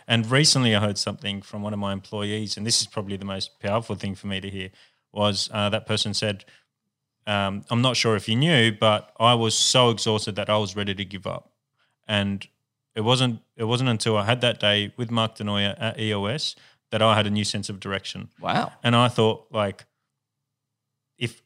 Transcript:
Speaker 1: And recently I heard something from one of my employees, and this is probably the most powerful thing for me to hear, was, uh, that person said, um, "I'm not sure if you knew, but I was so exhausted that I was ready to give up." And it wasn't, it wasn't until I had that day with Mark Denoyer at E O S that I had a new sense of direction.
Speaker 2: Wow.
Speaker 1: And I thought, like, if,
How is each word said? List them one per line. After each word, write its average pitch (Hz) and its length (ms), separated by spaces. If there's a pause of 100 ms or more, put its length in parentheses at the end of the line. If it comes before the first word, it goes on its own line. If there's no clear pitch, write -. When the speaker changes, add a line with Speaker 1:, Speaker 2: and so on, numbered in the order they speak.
Speaker 1:
And 117 220
recently 131 460
I 101 40
heard 101 180
something 101 440
from 104 200
one 104 120
of 101 60
my 98 140
employees, 104 640
and 104 80
this 113 160
is - 60
probably 98 300
the 95 80
most 98 340
powerful 110 360
thing 98 200
for 101 120
me 95 140
to 98 80
hear, 95 200 (420)
was, 104 420
uh, 104 160
that 104 160
person 107 280
said, 101 320 (840)
um, 101 420
"I'm 120 120
not 131 160
sure 113 180
if 98 140
you 110 60
knew, 127 360
but 107 480
I 117 160
was 113 200
so 123 340
exhausted 107 460
that 101 140
I 107 80
was 101 180
ready 101 200
to 98 100
give 90 220
up." 90 240 (560)
And 101 380 (500)
it 110 60
wasn't, 123 380 (160)
it 117 100
wasn't 123 240
until 110 280
I 98 80
had 120 160
that 117 180
day 104 380
with 117 140
Mark 113 260
Denoyer 101 420
at 110 200
E 110 140
O 101 120
S 135 300 (340)
that 110 120
I 110 140
had 107 100
a 104 40
new 104 160
sense 101 240
of 98 100
direction. 98 500 (100)
Speaker 2:
Wow. - 340 (100)
Speaker 1:
And 120 140
I 123 100
thought, - 440
like, 104 340 (1300)
if, - 280